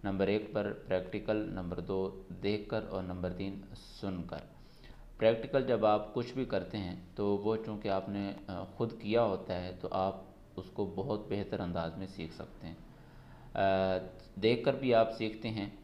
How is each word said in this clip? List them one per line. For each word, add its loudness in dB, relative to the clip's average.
नंबर 4
एक 2
पर 2
प्रैक्टिकल, 0
नंबर -2
दो -2
देखकर -2
और -4
नंबर -2
तीन -6
सुनकर। -6
प्रैक्टिकल 4
जब 4
आप 4
कुछ -2
भी 0
करते -2
हैं -6
तो 4
वो 2
चूँकि -4
आपने, 0
अ, -4
ख़ुद -2
किया 4
होता 2
है -4
तो -6
आप 0
उसको -4
बहुत -4
बेहतर -2
अंदाज -2
में -6
सीख -8
सकते -12
हैं। -10
अ, 0
देखकर 6
भी 2
आप 8
सीखते -4
हैं -4